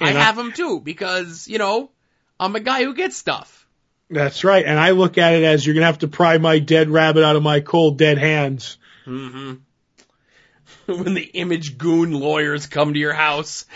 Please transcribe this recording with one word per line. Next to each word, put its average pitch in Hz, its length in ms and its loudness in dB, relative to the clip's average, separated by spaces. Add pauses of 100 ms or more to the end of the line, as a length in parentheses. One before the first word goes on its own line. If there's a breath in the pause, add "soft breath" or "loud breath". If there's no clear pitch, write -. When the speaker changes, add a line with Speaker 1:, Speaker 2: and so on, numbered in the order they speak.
Speaker 1:
I 160 80 0
Speaker 2:
And 143 80 0
I 143 40 2
Speaker 1:
have 220 160 2
'em 240 140 -8
too 277 300 -6
because, 175 680 -8
you 214 100 -8
know, 214 340 -2 (480)
I'm 196 160 -4
a 226 40 -4
guy 254 240 -2
who 269 100 -6
gets 349 240 -6
stuff. - 500 -10 (420)
Speaker 2:
That's 147 340 -4
right. 190 220 4
And 151 120 0
I 165 140 4
look 185 260 2
at 170 160 4
it 165 100 4
as 151 220 4
you're 151 80 0
gonna 160 120 2
have 160 140 0
to 156 80 -4
pry 165 300 2
my 160 220 4
dead 156 300 2
rabbit 156 340 4
out 151 120 4
of 151 80 2
my 147 180 2
cold, 156 360 2
dead 151 200 4
hands. 139 600 -4 (280 soft breath)
Speaker 1:
Mm-hmm. 131 540 -14
<laughs> 135 60 -20 (1200 soft breath)
When 185 280 -4
the 165 80 -4
Image 165 560 -6
Goon 165 320 0
lawyers 147 560 -4
come 147 260 -2
to 147 60 -2
your 147 140 -2
house, 156 520 -4 (100)